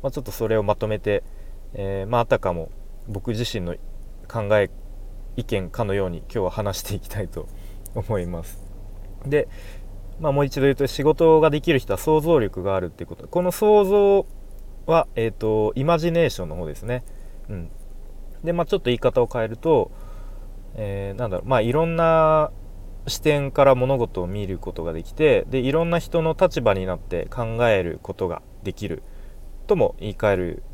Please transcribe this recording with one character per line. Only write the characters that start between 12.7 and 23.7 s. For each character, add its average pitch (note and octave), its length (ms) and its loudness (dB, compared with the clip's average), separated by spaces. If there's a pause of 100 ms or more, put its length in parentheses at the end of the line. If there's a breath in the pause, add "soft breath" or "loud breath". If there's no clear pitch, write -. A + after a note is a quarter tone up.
あ F#2+ 40 2
る F2+ 80 -2
っ - 20 -6
て - 140 -12
い - 20 -8
う - 20 -20
こ - 80 -12
と。 - 120 -16
こ F3+ 140 0
の F3+ 100 2
想 G#3 340 6
像 G3+ 400 6 (600)
は、 D#3+ 280 4
え A2+ 120 0
ー A2 40 0
と、 G#2+ 440 2
イ C3 80 0
マ E3 160 4
ジ E3+ 120 0
ネ E3 160 4
ー - 20 2
シ - 120 -6
ョ F2 40 -4
ン D#2 40 -8
の D#2 60 -8
方 F2 100 -6
で D2+ 100 -6
す - 80 -12
ね。 B2 200 -4 (460 soft breath)
う A2 40 -6
ん。 E2+ 160 -8 (720)
で、 E3 80 -2
ま E3+ 120 0
あ、 - 20 2
ち G#3 100 0
ょ - 20 0
っ - 40 -2
と - 40 -8
言 B2 100 4
い A2+ 40 -6
方 B2+ 220 4
を A#2 100 4
変 A#2+ 120 0
え A2 40 0
る A2+ 100 -6
と、 D3+ 340 4 (840 loud breath)
え G2 400 -6
ー、 G#2+ 40 -10
な A#2+ 80 -2
ん - 20 -4
だ F2+ 80 -2
ろ - 80 -4
う、 - 20 -6
ま C3 100 4
あ、 G#2+ 40 6
い A#2 100 2
ろ D#3+ 140 2
ん E3 100 -2
な D#3+ 560 4 (560)
視 - 140 -6
点 C#3+ 300 2
か C#3 140 6
ら C3+ 100 10